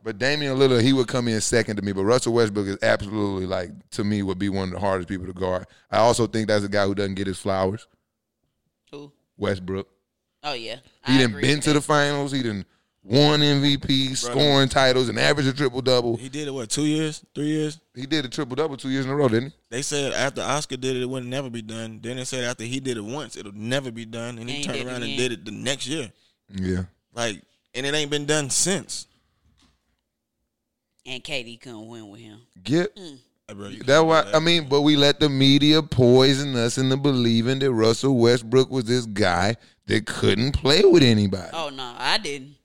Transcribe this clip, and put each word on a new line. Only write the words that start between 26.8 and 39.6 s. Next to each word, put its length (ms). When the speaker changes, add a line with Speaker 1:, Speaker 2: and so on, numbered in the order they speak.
Speaker 3:
Like, 300
and 100
it 80
ain't 200
been 140
done 240
since. 560
Speaker 2:
And 180
K 200
D 140
couldn't 300
win 220
with 120
him. 200
Speaker 1:
Get 340
Speaker 2:
Mm. 220
Speaker 3:
Hey, 60
bro, 140
you 160
Speaker 1:
that 20
Speaker 3:
can't 220
Speaker 1:
why 140
Speaker 3:
do 100
that. 40
Speaker 1:
I 40
mean, 280
but 120
we 160
let 240
the 80
media 520
poison 760
us 220
into 180
believing 640
that 120
Russell 440
Westbrook 560
was 140
this 200
guy 480